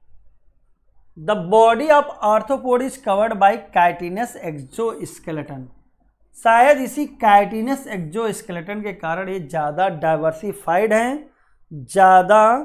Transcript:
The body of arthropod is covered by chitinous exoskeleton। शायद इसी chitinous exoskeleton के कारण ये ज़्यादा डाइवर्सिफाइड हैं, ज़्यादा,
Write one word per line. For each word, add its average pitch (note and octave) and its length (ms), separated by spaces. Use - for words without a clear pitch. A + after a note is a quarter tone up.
The F#3 320
body A#3 440
of C#4+ 240
arthropod B3 540
is C4 200
covered G#3 360
by G3+ 180
chitinous F3 680
exoskeleton। D3 1200
शायद B3 400
इसी C4 280
chitinous A3 600
exoskeleton F#3+ 880
के G3+ 120
कारण F3+ 340
ये F#3+ 100
ज़्यादा D3+ 480
डाइवर्सिफाइड E3+ 880
हैं, B3 360
ज़्यादा, F#3 720